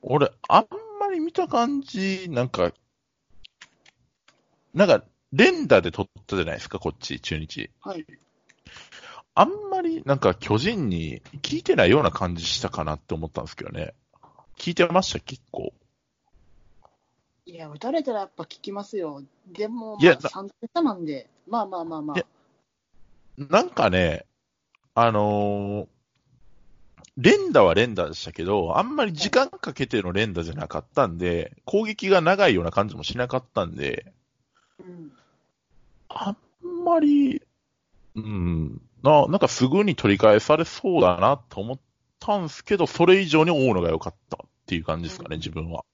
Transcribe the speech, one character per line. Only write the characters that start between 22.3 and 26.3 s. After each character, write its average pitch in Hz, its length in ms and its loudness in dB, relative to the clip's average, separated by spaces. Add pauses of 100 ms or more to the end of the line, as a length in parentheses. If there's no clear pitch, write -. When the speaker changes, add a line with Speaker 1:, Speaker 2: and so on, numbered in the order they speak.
Speaker 1:
な 147 260 0
ん 349 80 -4
か - 180 2
ね、 90 380 0 (680)
あ 117 160 4
の 104 720 -2
ー、 - 40 -18 (1300)